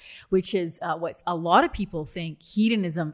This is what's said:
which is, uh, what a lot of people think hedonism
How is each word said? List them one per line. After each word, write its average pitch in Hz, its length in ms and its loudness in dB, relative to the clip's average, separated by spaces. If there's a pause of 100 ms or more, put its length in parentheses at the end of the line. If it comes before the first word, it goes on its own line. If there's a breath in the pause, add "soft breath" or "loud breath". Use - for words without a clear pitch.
(300 loud breath)
which 190 240 0
is, 175 260 0
uh, 165 160 -2
what 165 300 -6
a 175 80 0
lot 170 280 6
of 339 120 0
people 170 320 -4
think 160 360 -8
hedonism 180 720 0